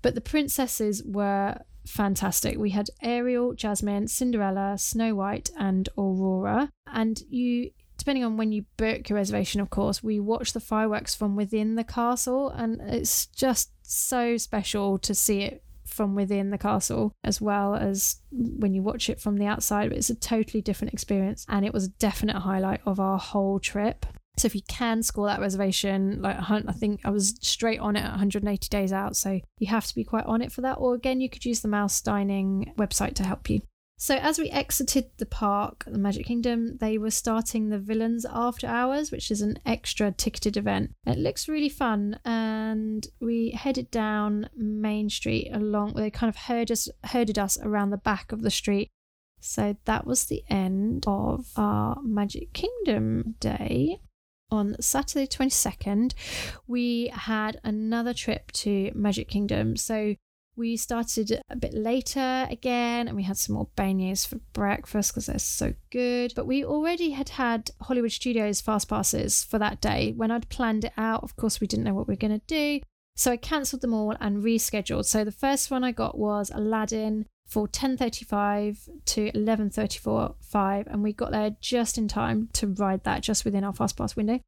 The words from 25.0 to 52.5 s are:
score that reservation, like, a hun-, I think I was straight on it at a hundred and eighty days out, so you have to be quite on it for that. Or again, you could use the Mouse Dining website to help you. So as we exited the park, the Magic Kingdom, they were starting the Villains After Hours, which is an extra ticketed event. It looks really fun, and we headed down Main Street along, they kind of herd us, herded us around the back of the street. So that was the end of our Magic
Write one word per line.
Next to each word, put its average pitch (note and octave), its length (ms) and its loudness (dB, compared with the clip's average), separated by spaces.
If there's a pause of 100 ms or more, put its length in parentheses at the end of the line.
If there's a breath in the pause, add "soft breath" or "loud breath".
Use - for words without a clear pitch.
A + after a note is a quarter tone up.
score G#3 240 0
that G3+ 140 0
reservation, G3 800 0
like, G3 160 0
a - 40 -6
hun-, G#3 280 0
I - 20 -2
think G#3 320 -2
I G3+ 60 0
was G3+ 320 0
straight - 400 0
on G#3 160 0
it G3+ 80 -2
at - 100 -4
a - 20 -2
hundred G3+ 260 2
and G#3 60 0
eighty G3 200 -2
days G3 240 0
out, G3+ 240 -2
so F#3+ 240 0 (160)
you G3 100 0
have A3 200 2
to - 80 -6
be A3+ 100 -2
quite - 200 0
on A3+ 160 2
it B3 120 -6
for - 80 -2
that. C4 140 2
Or B3 200 2
again, B3+ 240 0
you C4 100 0
could - 140 -12
use A#3 160 0
the - 80 -2
Mouse G#3 320 2
Dining G3 760 0
website - 380 0
to - 80 0
help - 260 -2
you. G#3 120 2 (400)
So C#4 140 4
as D4+ 240 2
we A3 100 0
exited C#4 680 0
the A3 80 -4
park, G3+ 600 0
the - 120 -4
Magic G3+ 280 0
Kingdom, A#3 520 0
they A3 200 0
were G#3+ 140 0
starting A3+ 560 0
the G#3+ 120 0
Villains A3 520 0
After A#3+ 340 -2
Hours, B3+ 460 0
which - 180 -6
is G#3 120 0
an G#3 240 0
extra A3 440 0
ticketed - 460 -2
event. G3+ 360 0 (140)
It - 120 2
looks - 320 -2
really D4+ 180 0
fun, A3 560 0
and A3 840 -2 (140)
we A#3 320 0
headed B3+ 400 -2
down G#3+ 640 0
Main G#3+ 540 0
Street A3+ 420 -2
along, G#3 440 0
they G#3+ 140 0
kind A3+ 200 0
of G#3+ 80 -4
herd A#3 340 0
us, - 160 0 (160)
herded G#3+ 340 2
us G3 240 0
around G#3 280 2
the G3+ 80 0
back - 340 -2
of A3 100 -6
the A3 80 2
street. G3+ 380 2 (540)
So G#3 420 0
that - 240 0
was B3 160 2
the - 260 -4
end G3 560 2
of G#3+ 420 0 (100)
our G#3 440 2
Magic G#3 520 -2